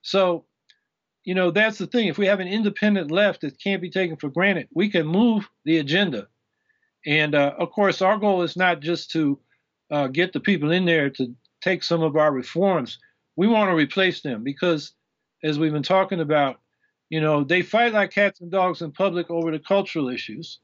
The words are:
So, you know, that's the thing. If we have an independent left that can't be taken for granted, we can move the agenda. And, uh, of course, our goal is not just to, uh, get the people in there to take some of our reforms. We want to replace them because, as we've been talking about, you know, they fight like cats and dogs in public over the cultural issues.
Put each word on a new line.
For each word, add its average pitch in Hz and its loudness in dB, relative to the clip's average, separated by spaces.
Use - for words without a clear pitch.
So, 180 0
you 185 -4
know, 185 2
that's 214 0
the 190 -6
thing. 233 0
If 156 -4
we 202 2
have 190 2
an 180 -6
independent 202 0
left 196 2
that 147 -10
can't 196 -2
be 175 -8
taken 170 -2
for 147 -8
granted, 175 0
we 202 0
can 165 0
move 208 2
the 160 2
agenda. 147 -2
And, 151 0
uh, 143 2
of 170 -4
course, 196 0
our 202 2
goal 196 2
is 165 -4
not 175 0
just 160 -6
to, 147 0
uh, 147 0
get 175 -2
the - -4
people 160 0
in 185 2
there 160 2
to 127 -6
take 185 -2
some 170 0
of 151 0
our 151 4
reforms. 151 -2
We 180 2
want 214 4
to 170 2
replace 175 0
them 117 -6
because, 143 -2
as 151 -2
we've 156 0
been 147 -2
talking 190 0
about, 147 0
you 156 -2
know, 151 2
they 175 2
fight 226 2
like 202 0
cats 196 0
and 175 -14
dogs 180 0
in 160 -8
public 175 -2
over 165 -2
the 156 -4
cultural 190 0
issues. 123 -10